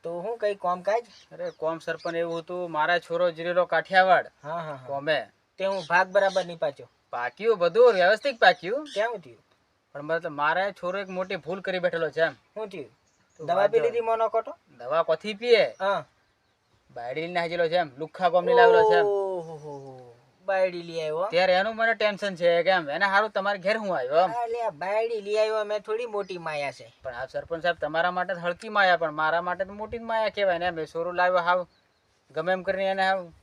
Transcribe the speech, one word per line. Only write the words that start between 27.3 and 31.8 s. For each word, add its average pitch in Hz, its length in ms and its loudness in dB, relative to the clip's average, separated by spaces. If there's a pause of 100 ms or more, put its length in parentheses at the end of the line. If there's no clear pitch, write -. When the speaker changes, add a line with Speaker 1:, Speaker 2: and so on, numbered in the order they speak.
Speaker 2:
સાહેબ, 170 140 0
તમારા 160 340 0
માટે 180 240 -4
તો 170 60 -10
હલકી 175 280 -6
માયા, 196 280 4
પણ 165 140 -2
મારા 156 320 0
માટે 180 220 -4
તો 190 80 -10
મોટી 214 260 -10
જ 226 40 -12
માયા 220 260 -2
કહેવાય 190 300 0
ને 175 80 -4
એમ. 170 120 -4
એ 156 80 -6
છોરો 170 260 -6
લાવ્યો 180 300 2
હાવ 180 240 0 (640)